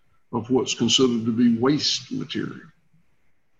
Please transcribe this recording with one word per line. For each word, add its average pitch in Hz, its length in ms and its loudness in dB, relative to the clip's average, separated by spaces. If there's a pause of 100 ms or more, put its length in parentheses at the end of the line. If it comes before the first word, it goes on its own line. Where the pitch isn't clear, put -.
(320)
of 117 180 -6
what's - 240 0
considered 120 500 2
to 117 80 -2
be 117 240 4
waste 135 540 0
material, - 560 -8 (920)